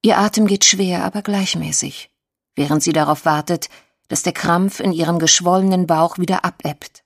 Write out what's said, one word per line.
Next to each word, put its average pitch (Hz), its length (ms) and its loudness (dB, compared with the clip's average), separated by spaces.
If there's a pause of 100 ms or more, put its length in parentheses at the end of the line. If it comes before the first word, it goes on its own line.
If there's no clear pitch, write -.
Ihr 214 160 4
Atem 214 300 2
geht 196 180 2
schwer, 185 380 0
aber 202 200 -6
gleichmäßig, 165 880 -4 (440)
während 147 280 0
sie 165 100 0
darauf 151 320 0
wartet, 156 440 0 (380)
dass - 160 -4
der 175 100 -2
Krampf 175 460 0
in 190 140 0
ihrem 165 260 0
geschwollenen 180 680 2
Bauch 165 320 2
wieder 180 260 -2
abebbt. - 600 -8